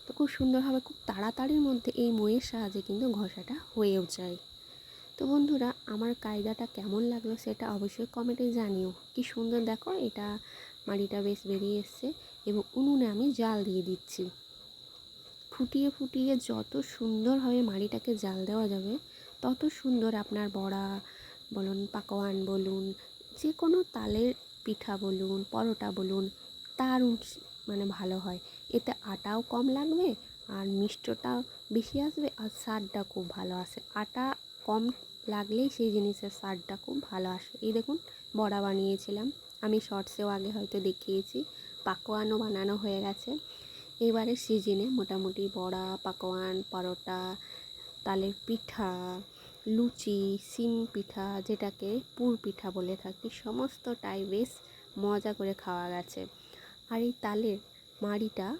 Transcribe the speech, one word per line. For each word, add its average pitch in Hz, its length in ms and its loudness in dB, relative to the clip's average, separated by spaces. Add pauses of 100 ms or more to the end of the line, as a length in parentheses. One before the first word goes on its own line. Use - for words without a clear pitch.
তো - 100 -18
খুব 294 160 4
সুন্দরভাবে 262 580 4
খুব - 180 -12
তাড়াতাড়ির 247 560 2
মধ্যে 254 280 4 (140)
এই 233 80 6
মইয়ের 220 380 4
সাহায্যে 202 380 -2
কিন্তু 214 180 2 (140)
ঘষাটা 196 360 -4 (160)
হয়েও 196 340 4 (120)
যায়। 180 200 -6 (800)
তো - 140 0
বন্ধুরা 285 380 6 (240)
আমার 226 180 0 (120)
কায়দাটা 214 420 -2 (100)
কেমন 202 260 0 (120)
লাগলো 226 240 -2
সেটা 220 280 -4 (100)
অবশ্যই 202 400 -2
কমেন্টে 240 360 0
জানিও। 196 380 0 (220)
কি 254 120 -2
সুন্দর 233 360 0 (100)
দেখো, 233 220 -2 (160)
এটা 208 200 -4 (580)
মাড়িটা 202 360 0
বেশ 202 180 0 (100)
বেরিয়ে 196 300 0
এসছে - 280 -6 (380)
এবং 208 160 2 (180)
উনুনে 269 340 6
আমি 226 120 2 (140)
জাল 220 240 4
দিয়ে 185 260 2
দিচ্ছি। - 340 -4 (1300)
ফুটিয়ে 277 380 2
ফুটিয়ে 269 440 2 (140)
যত 220 260 -2 (200)
সুন্দরভাবে 247 680 4
মাড়িটাকে 208 500 0 (120)
জাল 190 220 -2
দেওয়া 214 220 2
যাবে 196 260 0 (480)
তত 254 200 2 (180)
সুন্দর 233 320 4 (120)
আপনার 208 240 -2 (100)
বড়া 196 280 0 (680)
বলুন, 196 260 0 (140)
পাকোয়ান 202 520 -2
বলুন, 190 380 0 (540)
যে 302 120 2 (120)
কোনো 339 160 8 (160)
তালের 220 360 4 (340)
পিঠা 214 340 -2
বলুন, 190 420 0 (120)
পরোটা 220 400 0
বলুন, 190 320 0 (540)
দারুণ 254 360 4 (540)
মানে 202 180 0 (120)
ভালো 190 220 -2
হয়। 180 200 -6 (380)
এতে - 140 2 (200)
আটাও 208 280 -2 (140)
কম 240 120 2 (120)
লাগবে 320 300 4 (480)
আর 196 100 -4 (140)
মিষ্টটাও 233 600 0 (320)
বেশি 220 300 2
আসবে 294 260 0 (100)
আর 214 120 -6 (100)
স্বাদটা 208 420 -4 (100)
খুব 185 180 -4
ভালো 185 240 -4 (100)
আসে। - 160 -10 (220)
আটা 247 240 -4 (400)
কম 220 180 2 (500)
লাগলেই 214 420 2
সেই 226 160 4
জিনিসের 202 480 0
স্বাদটা 190 440 -6
খুব 262 120 -6 (140)
ভালো 185 280 -2
আসে। - 240 -12
এই 220 160 0
দেখুন 277 200 0 (380)
বড়া 202 260 2
বানিয়েছিলাম 196 640 0 (340)
আমি, 214 160 4 (100)
শর্টসেও 202 420 -2
আগে 196 260 -2
হয়তো 202 220 -4 (100)
দেখিয়েছি। 190 520 -2 (440)
পাকোয়ানও 214 540 0
বানানো 202 460 2
হয়ে 196 220 0
গেছে। 196 260 -4 (680)
এবারে 226 360 4
সিজনে 208 500 2 (120)
মোটামুটি 190 460 0 (120)
বড়া, 185 300 -2 (180)
পাকোয়ান, 185 520 -2 (140)
পরোটা, 185 500 -4 (840)
তালের 190 300 0 (100)
পিঠা, 220 480 -2 (840)
লুচি, 220 460 2 (280)
সিম 233 240 0 (200)
পিঠা 196 340 -4 (180)
যেটাকে 202 440 -2 (240)
পুর 247 180 2 (120)
পিঠা 202 280 -4
বলে 185 320 -2
থাকি, 190 240 -8 (140)
সমস্তটাই 233 840 -4
বেশ 208 260 0 (460)
মজা 202 360 2
করে 196 200 -2 (100)
খাওয়া 175 260 -2
গেছে। 180 320 -6 (680)
আর 226 120 0
এই 240 200 2
তালের 214 380 0 (420)
মাড়িটা 208 460 0 (120)